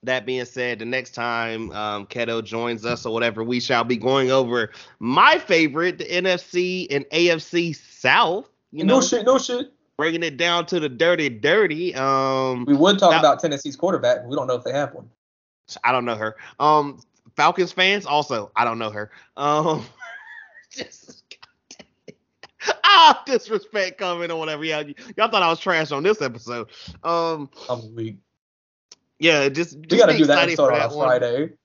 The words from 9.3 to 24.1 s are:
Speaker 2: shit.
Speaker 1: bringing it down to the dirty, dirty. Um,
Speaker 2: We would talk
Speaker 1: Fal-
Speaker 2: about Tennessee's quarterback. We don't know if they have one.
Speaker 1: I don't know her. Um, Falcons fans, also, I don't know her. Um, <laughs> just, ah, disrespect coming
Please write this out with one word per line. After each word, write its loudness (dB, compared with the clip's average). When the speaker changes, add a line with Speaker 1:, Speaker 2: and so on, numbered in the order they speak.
Speaker 2:
shit. -6
Speaker 1:
bringing -2
it -6
down -2
to -2
the -4
dirty, 0
dirty. 0
Um, -2
Speaker 2:
We 4
would 4
talk 6
Speaker 1:
Fal- 4
Speaker 2:
about 4
Tennessee's -6
quarterback. -2
We -8
don't -6
know -2
if -8
they -6
have -4
one. -20
Speaker 1:
I 2
don't 0
know -4
her. -6
Um, 2
Falcons 2
fans, 2
also, -2
I 2
don't -2
know -6
her. -10
Um, -2
<laughs> -20
just, -18
ah, 8
disrespect -4
coming -6